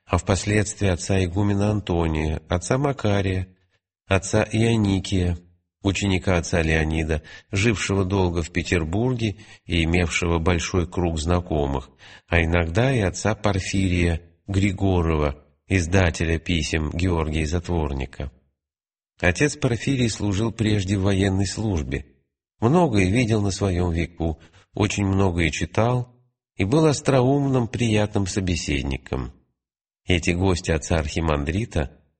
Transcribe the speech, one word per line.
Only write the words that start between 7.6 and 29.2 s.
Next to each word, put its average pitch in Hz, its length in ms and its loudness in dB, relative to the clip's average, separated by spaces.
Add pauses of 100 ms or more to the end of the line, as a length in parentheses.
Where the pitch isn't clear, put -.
долго 90 380 0
в - 80 -8
Петербурге 98 840 -2 (280)
и 85 200 0
имевшего 85 560 0
большой 87 500 0
круг 85 280 -2
знакомых, 76 720 -2 (360)
а 85 160 2
иногда 85 500 0
и 120 80 0
отца 101 340 -2
Порфирия 92 840 0 (280)
Григорова, 90 1000 0 (220)
издателя 85 680 2
писем 78 520 -2
Георгия 78 560 -2
Затворника. 76 880 -4 (880)
Отец 110 360 2
Порфирий 123 540 0
служил 104 420 -2
прежде 104 460 0
в 92 40 0
военной 98 440 2
службе, 78 600 -4 (520)
многое 117 500 4
видел 110 320 2
на 98 120 0
своём 90 400 0
веку, 82 480 -4 (340)
очень 101 300 0
многое 92 460 2
читал 120 680 -2 (400)
и 98 80 0
был 151 220 2
остроумным, 135 840 2
приятным 104 580 0
собеседником. 69 1080 -4 (720)